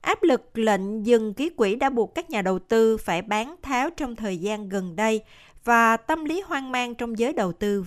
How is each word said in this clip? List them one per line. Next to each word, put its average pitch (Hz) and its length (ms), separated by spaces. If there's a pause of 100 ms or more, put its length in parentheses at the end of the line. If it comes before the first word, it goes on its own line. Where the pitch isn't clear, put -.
Áp - 220
lực 269 360
lệnh 208 480
dừng 220 280
ký 294 140
quỹ 220 280
đã 269 140
buộc 233 240
các 330 160
nhà 214 120
đầu 185 160
tư 226 380
phải 180 260
bán 226 400
tháo 277 280
trong 269 260
thời 202 220
gian 208 300
gần 185 280
đây 220 260 (420)
và 233 320
tâm 311 280
lý 311 160
hoang 277 320
mang 247 220
trong 233 240
giới 240 140
đầu 208 200
tư 202 340